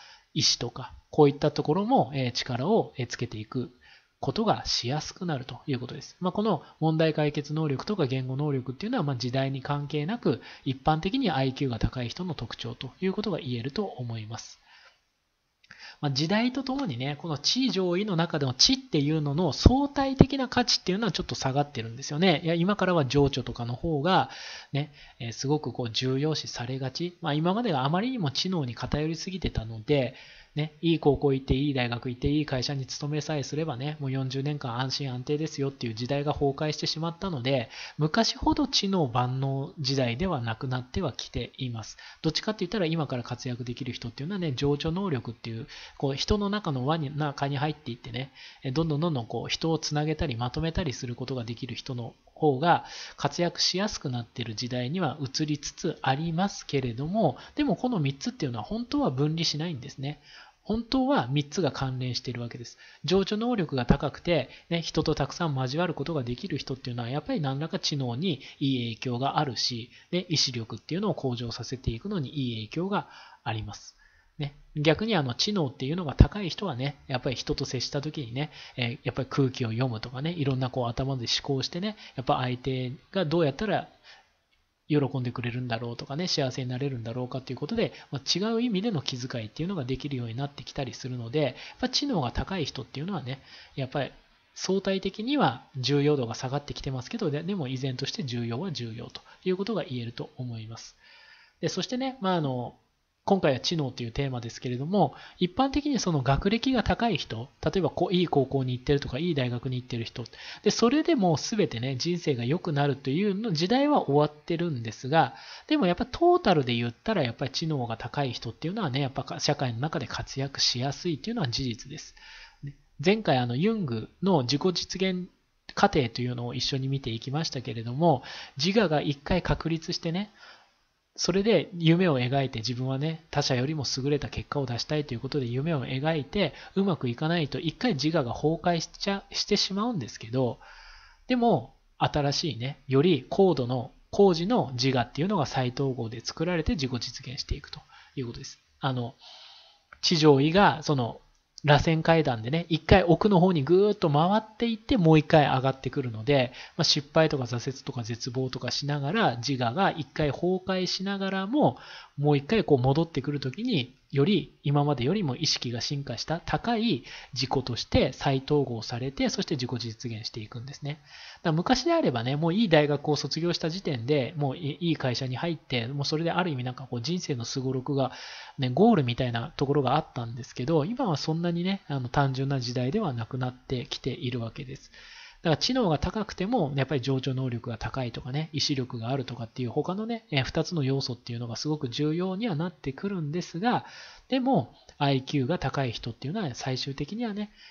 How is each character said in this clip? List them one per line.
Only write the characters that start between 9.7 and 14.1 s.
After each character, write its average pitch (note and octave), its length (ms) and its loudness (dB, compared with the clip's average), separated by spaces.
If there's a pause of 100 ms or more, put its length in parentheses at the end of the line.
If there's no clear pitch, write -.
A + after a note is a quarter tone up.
係 D3 200 -2
な A3+ 120 -2
く、 C#3+ 220 2 (240)
一 C3+ 180 -4
般 D#3+ 180 2
的 G3 180 -2
に B3 120 2
ア C3+ 140 2
イ C3 80 0
キ C3+ 120 -2
ュ C3+ 40 0
ー - 20 -2
が A2+ 80 -4
高 - 240 0
い A#2 60 -4
人 - 160 -8
の F3+ 80 -4
特 - 240 -10
徴 A#2+ 180 -10
と B2+ 160 -12 (120)
い F#3 40 0
う F#3+ 60 0
こ G3 80 -4
と G#3+ 100 -2
が D#3+ 80 -2
言 B2 180 -6
え A2+ 60 -4
る C3+ 80 -6
と G#3 140 -4
思 A#2+ 340 -8